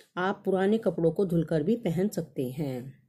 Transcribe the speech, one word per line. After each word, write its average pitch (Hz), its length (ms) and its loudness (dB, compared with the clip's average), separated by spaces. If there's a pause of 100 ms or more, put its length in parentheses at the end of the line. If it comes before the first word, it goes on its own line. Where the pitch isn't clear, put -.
(180)
आप 190 260 -2
पुराने 190 340 2
कपड़ों 170 320 2
को 196 160 2
धुलकर 165 360 2
भी 208 160 2
पहन 190 300 0
सकते 147 420 -4
हैं। 131 440 -6 (140)